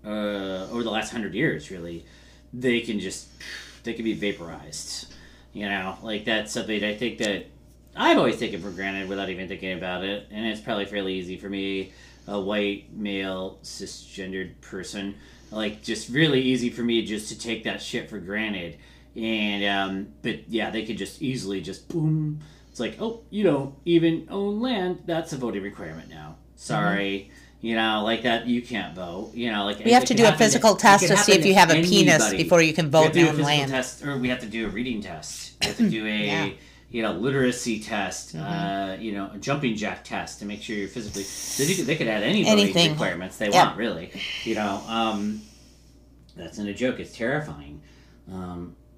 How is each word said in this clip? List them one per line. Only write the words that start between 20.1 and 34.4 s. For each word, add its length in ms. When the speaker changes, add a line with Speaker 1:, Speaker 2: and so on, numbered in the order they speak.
Speaker 1:
but 260
yeah, 220
they 140
could 140
just 240
easily 380
just, 280
boom, 520
it's 80
like, 220
"Oh, 300
you 120
don't 320
even 460
own 300
land, 460
that's 260
a 40
voting 260
requirement 480
now. 260
Sorry." 760
Speaker 2:
Mm-hmm. 360
Speaker 1:
You 80
know, 300
like, 180
that, 240
you 160
can't 320
vote. 400
You 160
know, 140
like, 140
Speaker 2:
We 80
Speaker 1:
it, 80
Speaker 2:
have 100
Speaker 1:
it 20
Speaker 2:
to 80
Speaker 1:
could 40
Speaker 2:
do 40
a 40
Speaker 1:
happen 120
to, 60
Speaker 2:
physical 320
Speaker 1:
it 20
Speaker 2:
test 300
Speaker 1:
could 80
Speaker 2:
to 0
see 160
Speaker 1:
happen 80
Speaker 2:
if 60
you 80
Speaker 1:
to 40
Speaker 2:
have 120
a 120
penis 400
Speaker 1:
anybody. 220
Speaker 2:
before 180
you 100
can 120
Speaker 1:
We 80
Speaker 2:
vote 120
Speaker 1:
have 100
to 40
do 80
a 40
Speaker 2:
and 0
own 60
Speaker 1:
physical 120
Speaker 2:
land. 140
Speaker 1:
test, 320
or 140
we 100
have 120